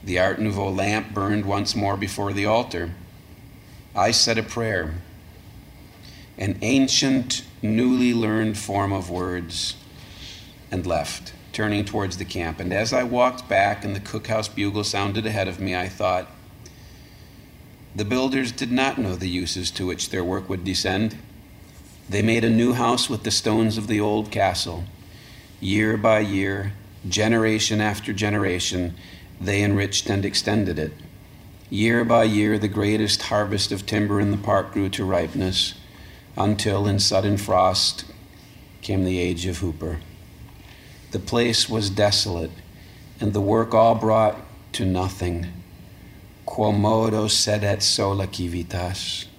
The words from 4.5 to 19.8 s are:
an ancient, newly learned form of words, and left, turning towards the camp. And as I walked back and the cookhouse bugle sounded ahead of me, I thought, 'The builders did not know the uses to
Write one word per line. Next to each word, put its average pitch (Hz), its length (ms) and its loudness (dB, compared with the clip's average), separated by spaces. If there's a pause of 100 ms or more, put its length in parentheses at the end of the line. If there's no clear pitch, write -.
an 98 240 -2
ancient, 135 840 2 (180)
newly 123 520 4
learned 110 440 0
form 98 360 0
of 92 160 -4
words, 90 680 -4 (960)
and 92 140 -4
left, 80 480 -4 (180)
turning 104 320 0
towards 101 340 -4
the 95 80 -8
camp. 85 340 -6
And 90 120 -4
as 107 220 0
I 131 100 2
walked 123 460 0
back 101 340 2
and 101 120 -4
the 98 40 -6
cookhouse 107 540 -4
bugle 101 300 -2
sounded 101 420 -2
ahead 104 220 0
of 92 120 -8
me, 95 160 -2
I 90 120 -2
thought, 92 440 -2 (1600)
'The 104 100 -2
builders 127 460 0
did 117 200 -4
not 135 260 0
know 98 180 -2
the 90 140 -4
uses 90 420 -4
to 92 160 -4